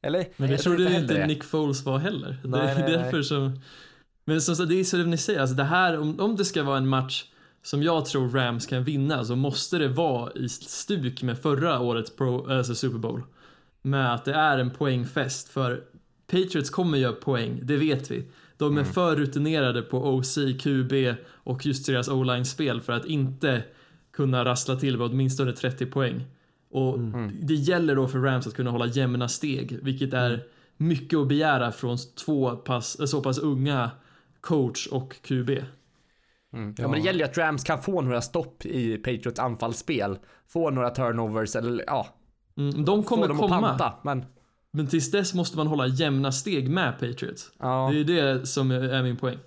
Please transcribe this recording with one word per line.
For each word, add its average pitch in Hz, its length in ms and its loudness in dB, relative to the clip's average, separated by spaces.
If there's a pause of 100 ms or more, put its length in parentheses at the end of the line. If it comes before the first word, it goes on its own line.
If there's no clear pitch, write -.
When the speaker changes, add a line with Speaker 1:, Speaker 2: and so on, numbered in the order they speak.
Speaker 1:
Eller? 165 260 0 (100)
Speaker 2:
Men 135 100 0
det 135 60 4
Speaker 3:
Jag 143 80 0
Speaker 2:
trodde 175 160 4
Speaker 3:
tror 180 100 4
inte 180 100 4
Speaker 2:
ju 165 40 2
inte 143 120 0
Speaker 3:
heller 147 140 2
det. 151 60 2
Speaker 2:
Nick 147 100 -6
Foles 147 420 0
var 135 140 0
heller. 160 440 -4
Det 135 60 -6
Speaker 1:
Nej, 127 120 2
Speaker 2:
är 131 40 2 (100)
Speaker 1:
nej, 165 80 2
nej. 165 80 2
Speaker 2:
därför 165 300 0
som... 135 380 -2 (640)
Men 156 160 2
som 165 140 2
sagt, 170 140 0
det 175 100 4
är 185 40 2
så 185 140 0
det 175 80 2
ni 170 120 0
säger. 196 240 0
Alltså, 127 140 2
det 139 80 2
här, 165 360 4
om, 151 200 -2
om 208 160 2
det 190 100 0
ska 160 180 0
vara 139 140 2
en 131 100 2
match 131 380 0 (360)
som 143 220 -2
jag 160 220 2
tror 131 240 0
Rams 120 360 0
kan 127 180 -2
vinna, 139 420 0
så 120 100 -2
måste 139 420 0
det 151 100 4
vara 127 440 0
i 123 180 -6
stuk - 760 -4
med 120 140 -2
förra 147 420 2
årets 117 360 -2
Pro, 131 360 0
alltså 123 240 2
Super 117 220 -2
Bowl. 123 240 -4 (600)
Med 135 320 2
att 113 120 -4
det 139 80 -2
är 151 240 4
en 123 140 0
poängfest, 131 760 -2
för 123 340 -2 (480)
Patriots 180 380 0
kommer 170 280 2
göra 127 160 2
poäng, 120 500 -2
det 143 140 0
vet 139 340 0
vi. 120 160 -6 (300)
De 147 200 2
är 147 40 2
Speaker 3:
Mm. - 120 -2
Speaker 2:
för 170 220 4
rutinerade 143 680 0
på 131 340 0
O 131 80 2
C, 135 360 0
Q 135 240 2
B 127 320 2 (120)
och - 380 -8
just - 200 -2
deras 127 240 0
O-line-spel 127 720 0
för 117 120 -4
att 113 120 -2
inte 135 580 0 (500)
kunna 127 320 0
rassla 127 300 0
till 131 220 0
med 120 100 0
åtminstone 131 460 0
trettio 127 320 -4
poäng. 123 400 -2 (460)
Och 131 260 0
Speaker 1:
Mm. 113 160 -4
Speaker 3:
Mm. 113 180 -4 (100)
Speaker 2:
det 156 120 0
gäller 156 420 2
då 131 120 4
för 131 120 -2
Rams 131 280 2
att - 60 -8
kunna 123 180 -2
hålla 120 140 0
jämna 123 420 0
steg, 131 560 -4
vilket 131 300 -2
är 123 200 2
Speaker 3:
Mm. 120 120 -6 (320)
Speaker 2:
mycket 156 420 0
att 143 80 2
begära 139 440 2
från 120 240 -2
s-, - 200 -8
två 131 400 0
pass, 120 440 -4
eh, 151 60 -2
så 139 160 0
pass 131 180 0
unga 135 520 0 (500)
coach 139 460 -2
och 131 340 -6
Q 127 220 -2
B. 131 200 -2 (880)
Speaker 3:
Mm. 110 240 -8
Ja, 120 60 -4
Speaker 1:
Ja. 120 40 -2
Speaker 3:
men 147 120 0
det 156 60 0
gäller 185 140 2
ju 156 60 2
att 135 120 -4
Rams 156 260 0
kan 151 180 -2
få 185 200 -2
några 123 200 0
stopp - 440 -6
i 113 320 -2
Patriots 120 420 -4
anfallsspel. 117 800 -2 (300)
Få 165 220 0
några 127 200 0
turnovers 113 680 -2
eller, 117 320 -2
ja. 131 200 -2 (500)
Speaker 2:
Mm, 143 280 0
de 208 180 4
kommer 220 200 2
Speaker 3:
Få 190 40 2
dem 147 120 0
att 202 100 4
Speaker 2:
komma. 190 200 4
Speaker 3:
panta, 131 240 0 (100)
men 131 220 -4 (460)
Speaker 2:
Men 147 160 0
tills 156 240 2
dess 190 220 0
måste 175 240 0
man 156 100 2
hålla 143 200 2
jämna 135 440 2
steg 135 380 -2
med 160 300 0
Patriots. - 600 -6
Speaker 3:
Ja. 131 340 0
Speaker 2:
Det 151 60 4
är 151 40 2
det 139 420 2
som 131 260 0
är, 127 100 2
är 131 220 0
min 123 140 -2
poäng. 127 300 -4